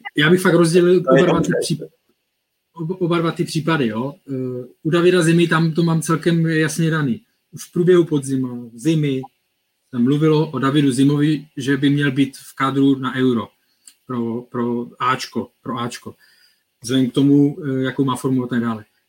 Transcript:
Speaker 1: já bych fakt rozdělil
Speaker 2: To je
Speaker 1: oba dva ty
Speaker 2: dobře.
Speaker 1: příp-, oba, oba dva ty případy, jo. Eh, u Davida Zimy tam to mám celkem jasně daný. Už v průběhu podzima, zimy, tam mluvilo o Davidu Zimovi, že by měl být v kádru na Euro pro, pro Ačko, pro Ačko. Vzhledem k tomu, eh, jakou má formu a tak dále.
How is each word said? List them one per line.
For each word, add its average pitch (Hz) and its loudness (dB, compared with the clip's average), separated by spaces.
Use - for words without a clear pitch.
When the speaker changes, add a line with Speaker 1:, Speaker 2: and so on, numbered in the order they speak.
Speaker 1:
já 151 2
bych 185 4
fakt 180 2
rozdělil 175 4
Speaker 2:
To - 4
je 180 6
Speaker 1:
oba 170 4
dva 165 2
ty - -2
Speaker 2:
dobře. - 0
Speaker 1:
příp-, - -6
oba, 170 -6
oba 170 0
dva 165 -2
ty 160 -4
případy, 151 -2
jo. 120 -6
Eh, 127 -6
u 160 -2
Davida 175 4
Zimy 170 4
tam 165 0
to 170 0
mám 165 0
celkem 165 0
jasně 160 -2
daný. 147 -2
Už - -16
v - -20
průběhu 175 4
podzima, 135 -4
zimy, 139 -2
tam 120 0
mluvilo 151 2
o 131 -6
Davidu 139 2
Zimovi, 147 2
že 139 -2
by 139 2
měl 143 0
být 135 -2
v - -20
kádru 135 0
na 127 -6
Euro 127 0
pro, 120 -6
pro 120 -6
Ačko, 127 -4
pro 117 -10
Ačko. 117 -10
Vzhledem 131 0
k - -18
tomu, 143 2
eh, 131 -4
jakou 131 -2
má 131 -2
formu 131 -2
a 120 -8
tak 120 -2
dále. 113 -6